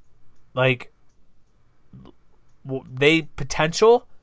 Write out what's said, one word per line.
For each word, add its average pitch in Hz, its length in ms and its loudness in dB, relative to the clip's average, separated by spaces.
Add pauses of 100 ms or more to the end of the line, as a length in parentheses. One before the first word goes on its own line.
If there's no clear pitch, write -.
(540)
like, 127 380 0 (1700)
w-, 131 260 -8
they, 147 320 2
potential 208 840 0 (160)